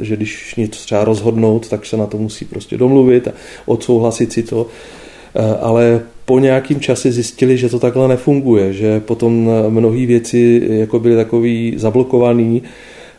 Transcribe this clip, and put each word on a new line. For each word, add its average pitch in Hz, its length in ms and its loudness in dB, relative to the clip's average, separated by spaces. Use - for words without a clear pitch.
že 107 140 -6
když - 400 -10
něco 107 280 -6
třeba 107 200 -2
rozhodnout, 110 680 0
tak 104 160 -6
se 110 120 -6
na 107 80 -2
to 104 120 -8
musí 107 280 -8
prostě - 320 -10
domluvit 127 500 4
a - 40 -8
odsouhlasit 117 680 0
si 117 100 -2
to. 117 240 -6
Eh, 110 260 0
ale 117 400 2
po 131 140 2
nějakým 131 400 0
čase 127 320 -2
zjistili, 127 460 0
že 123 120 0
to 120 100 -4
takhle 127 280 0
nefunguje, 127 680 2
že 107 260 0
potom 117 500 0
mnohé 113 360 2
věci 120 640 2
jako 110 300 0
byly 117 160 2
takový 117 640 0
zablokovaný. 120 840 0